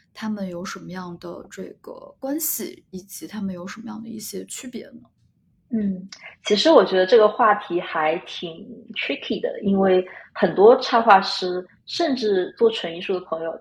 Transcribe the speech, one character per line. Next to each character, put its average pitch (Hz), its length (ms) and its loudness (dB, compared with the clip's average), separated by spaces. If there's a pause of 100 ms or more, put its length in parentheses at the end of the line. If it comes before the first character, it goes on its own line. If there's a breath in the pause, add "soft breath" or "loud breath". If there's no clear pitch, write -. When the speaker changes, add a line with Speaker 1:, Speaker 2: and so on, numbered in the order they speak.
(140)
Speaker 1:
它 220 160 -8
们 202 180 -6
有 175 160 -8
什 196 140 -10
么 170 140 -14
样 180 260 -12
的 - 320 -12
这 190 140 -14 (180)
个 - 380 -16
关 277 200 -6
系， - 520 -8
以 185 80 -12
及 - 260 -16
它 214 160 -10
们 190 140 -6
有 175 100 -10
什 196 160 -14
么 233 60 -14
样 220 120 -12
的 226 80 -14
一 226 120 -12
些 196 260 -12
区 - 220 -14
别 240 200 -12
呢？ - 140 -20 (680)
Speaker 2:
嗯， 196 360 -4 (380 loud breath)
其 208 100 2
实 202 140 2
我 240 160 8
觉 190 100 0
得 185 120 4
这 240 100 6
个 214 100 8
话 214 280 2
题 175 260 -4
还 160 380 -2
挺 - 460 -14 (280)
tricky - 480 -6
的， - 200 -6
因 196 180 2
为 185 260 4 (280 loud breath)
很 170 200 2
多 214 260 10
插 240 220 2
画 208 200 8
师， 180 440 -4 (200 soft breath)
甚 302 300 -2
至 196 420 0
做 226 120 4
纯 170 260 -4
艺 175 60 -10
术 196 120 -4
的 180 120 -4
朋 165 180 -6
友， 165 180 -6